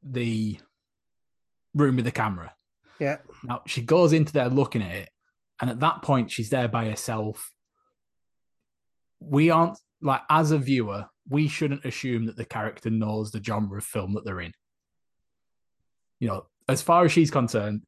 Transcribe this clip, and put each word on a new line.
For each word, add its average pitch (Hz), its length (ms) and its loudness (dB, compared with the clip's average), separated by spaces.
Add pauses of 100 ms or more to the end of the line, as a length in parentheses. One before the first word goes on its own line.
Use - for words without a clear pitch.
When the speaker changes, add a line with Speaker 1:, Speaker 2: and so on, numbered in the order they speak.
Speaker 1:
the 113 560 -4 (1160)
room 143 220 4
with 120 100 0
the 120 60 -4
camera. 95 420 -4 (460)
Speaker 2:
Yeah. 147 180 -4 (260)
Speaker 1:
Now, 123 220 -8
she - 160 -6
goes 156 320 6
into 156 200 4
there 127 160 2
looking 127 340 0
at 87 120 -8
it, 98 140 -12 (500)
and 123 120 -2
at 117 80 -6
that 156 240 0
point, 127 260 0
she's 107 220 -6
there 123 160 2
by 113 180 -2
herself. 110 640 -6 (1700)
We 156 300 4
aren't, 170 300 2 (220)
like, 135 280 0
as 156 220 4
a 156 80 4
viewer, 113 480 -2 (200)
we 147 200 2
shouldn't 143 380 -4
assume 120 420 -4
that 110 100 -10
the 117 80 -8
character 110 460 -6
knows 110 400 -2
the 104 120 -8
genre 104 360 -4
of - 40 -10
film 98 300 -6
that 107 120 -6
they're 92 160 -8
in. 82 120 -12 (1700)
You 123 80 -2
know, 95 180 -6 (240)
as 131 140 0
far 170 200 6
as 143 80 6
she's 160 200 4
concerned, 107 560 -2